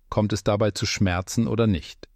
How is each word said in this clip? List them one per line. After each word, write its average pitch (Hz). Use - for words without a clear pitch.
kommt 107
es 107
dabei 104
zu -
Schmerzen 95
oder 113
nicht. -